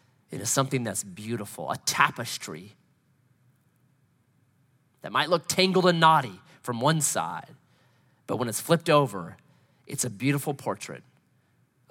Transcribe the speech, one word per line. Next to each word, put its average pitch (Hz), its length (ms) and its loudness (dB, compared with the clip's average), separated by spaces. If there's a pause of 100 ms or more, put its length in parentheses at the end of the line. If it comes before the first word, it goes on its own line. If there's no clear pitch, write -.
(300)
into 101 160 -8
something 135 360 0
that's 104 220 -4
beautiful, 101 680 -8
a 123 60 -2
tapestry 113 1000 -2 (2250)
that 101 100 -10
might 147 160 0
look 170 180 0
tangled 190 380 2
and 170 160 6
knotty 143 400 6 (220)
from 117 180 -6
one 151 220 2
side, 85 520 -4 (720)
but 107 120 -4
when 120 100 -2
it's 107 120 -6
flipped 165 280 2
over, 123 480 2 (500)
it's - 200 -6
a 120 40 -6
beautiful 139 440 -2
portrait 95 480 -8 (880)